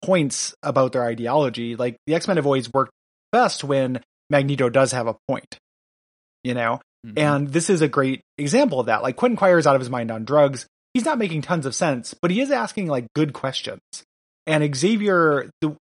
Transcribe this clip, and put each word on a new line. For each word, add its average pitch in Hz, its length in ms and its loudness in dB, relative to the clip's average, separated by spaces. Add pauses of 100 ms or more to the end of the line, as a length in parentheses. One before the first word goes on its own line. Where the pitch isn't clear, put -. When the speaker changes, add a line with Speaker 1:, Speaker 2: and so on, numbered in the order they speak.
Speaker 1:
points 165 580 -2
about 131 320 0
their 123 120 0
ideology. 117 720 -2
Like, 123 220 -4 (100)
the 156 80 0
X-Men 180 200 -2
have 143 100 0
always 131 260 0
worked 135 200 0 (380)
best 233 320 2
when 135 380 -2 (300)
Magneto 139 400 2
does 127 220 2
have 120 160 -4
a 110 80 -4 (120)
point, - 300 -8 (840)
you 123 120 -2
know? 117 260 -2 (260)
Speaker 2:
Mm-hmm. 110 120 -8
Speaker 1:
And 147 300 2
this 165 200 0
is 175 140 4
a 151 60 2
great 135 340 -2 (160)
example 147 420 0
of 110 60 0
that. 107 160 0
Like, 127 140 -4
Quentin 247 200 0
Quire 180 220 4
is 156 80 4
out 139 80 6
of 135 60 2
his 123 100 -8
mind 120 200 -4
on 110 140 -6
drugs. 139 420 2 (280)
He's 247 100 0
not 311 140 -2
making 165 240 -4
tons 165 240 -2
of 131 80 -8
sense, 135 400 -2
but - 160 -2
he 202 100 0
is 277 100 0
asking, 226 360 -4
like, 127 280 -4
good 151 200 0
questions. - 480 -8 (640)
And 151 280 0
Xavier, 170 760 2 (100)
the, 151 220 -2